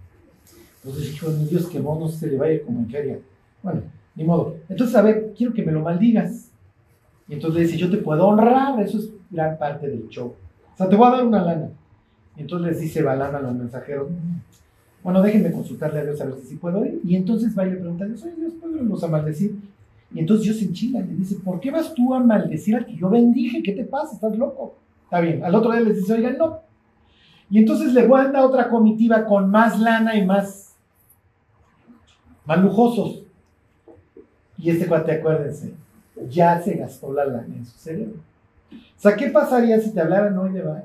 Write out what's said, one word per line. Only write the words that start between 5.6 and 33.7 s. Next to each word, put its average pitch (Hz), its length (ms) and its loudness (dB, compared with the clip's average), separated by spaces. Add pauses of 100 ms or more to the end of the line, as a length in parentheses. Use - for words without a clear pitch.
me 160 100 -2
lo 156 80 0
maldigas. 175 680 0 (800)
Y 147 60 -14
entonces 160 260 -2
le 170 60 4
dice, 156 100 -2
"Yo 175 140 0
te 208 60 0
puedo 156 320 2
honrar", 240 520 4
eso 202 180 -2
es - 120 -8 (200)
gran 160 280 -4
parte 147 300 -6
del 113 200 -8
show. 123 260 -12 (400)
O - 20 -20
sea, 185 120 0
"Te 196 60 4
voy 240 140 8
a 254 80 4
dar 254 100 2
una 202 160 2
lana". 170 280 -4 (680)
Y 151 60 -14
entonces 175 260 -6
les 151 120 -4
dice 156 220 -2
Balaam 139 320 -2
a 139 60 -6
los 123 140 -6
mensajeros, 127 540 -8 (920)
"Bueno, 185 200 2
déjenme 208 280 4
consultarle 151 500 -6
a 143 40 -4
Dios 147 160 -6
a 131 60 -6
ver 131 140 -8
si - 60 -20
sí 151 100 -16
puedo 180 280 -4
ir". 320 200 -6
Y 185 120 2
entonces 220 420 0
va 190 80 0
y 190 40 -2
le 180 80 -4
pregunta 170 260 -8
a 208 40 -8
Dios, 240 140 -10
"Oye, 339 140 -14
Dios, 330 240 -8
¿puedo 330 160 -8
irlos 196 260 -4
a 165 60 -2
maldecir?". 156 480 -2 (580)
Y 165 60 -6
entonces 190 240 2
Dios 214 140 0
se 196 80 -2
enchila 226 340 -4
y 175 80 -6
le 170 60 -10
dice, 190 200 -4 (100)
"¿Por 180 140 -4
qué 277 140 -6
vas 320 220 -4
tú 254 200 2
a 254 60 0
maldecir 208 560 2
al - 100 -2
que - 80 -14
yo 180 160 -2
bendije? 240 500 4
¿Qué 196 120 -2
te 196 120 -6
pasa? 285 300 -6
¿Estás 214 240 -4
loco?". - 380 -6 (260)
Está 175 180 -4
bien. 156 240 0
Al 175 120 0
otro 226 160 2
día 233 80 2
les 202 160 2
dice, 190 180 -2
"Oigan, 247 240 -2
no". 320 220 -2 (880)
Y 202 80 4
entonces 226 340 4
le 226 140 6
manda 269 400 4
otra 254 220 2
comitiva 220 560 4
con 196 260 2
más 214 300 4
lana 226 340 2
y 202 100 2
más, 196 500 -2 (1700)
más 165 160 0
lujosos. 196 600 2 (1400)